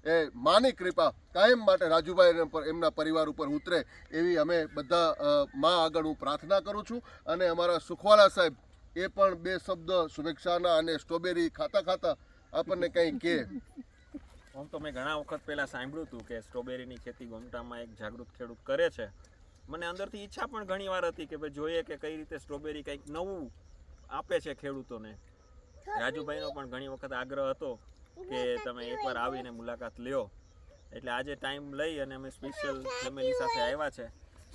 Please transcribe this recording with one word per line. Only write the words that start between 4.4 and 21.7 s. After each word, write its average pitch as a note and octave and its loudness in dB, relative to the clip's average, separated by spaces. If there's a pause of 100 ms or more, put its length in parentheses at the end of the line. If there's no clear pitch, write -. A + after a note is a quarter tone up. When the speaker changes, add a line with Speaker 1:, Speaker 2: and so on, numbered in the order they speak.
Speaker 1:
બધા, D3 -2 (160)
અ, D3 2
મા E3 4
આગળ D#3+ 0
હું D#3 -2
પ્રાર્થના D3+ 0
કરું G3+ -6
છું. A#3+ -6 (240)
અને F3 0
અમારા E3+ 2
સુખવાલા G3 8
સાહેબ E3 4 (420)
એ F3+ -4
પણ G3 4
બે F3 -4
શબ્દ E3+ -6 (260)
શુભેચ્છાના E3+ 0
અને D#3+ 2
સ્ટ્રોબેરી E3+ -2
ખાતા D#3 0
ખાતા F3 0 (360)
આપણને F3 -2
કંઈ E3 2
કહે. E3 0 (1120)
Speaker 2:
આમ C#3+ -12
તો D3+ -12
મેં D3+ -8
ઘણા C3+ -4
વખત D3+ -6
પહેલા D3 -4
સાંભળ્યું C#3+ -8
હતું A#2 -14
કે A#2 -8
સ્ટ્રોબેરીની B2+ -10
ખેતી A#2+ -14
ગોમટામાં A#2+ -12
એક A2+ -16
જાગૃત A2 -12 (120)
ખેડૂત A#2 -12
કરે D#3 0
છે. A2 -10 (600)
મને E3 -10
અંદરથી G3 -8
ઈચ્છા G#3 -8
પણ A3+ -10
ઘણી F#3+ -6
વાર F#3 0
હતી E3 -6
કે D#3 -12
ભાઈ D3+ -8
જોઈએ D#3 -4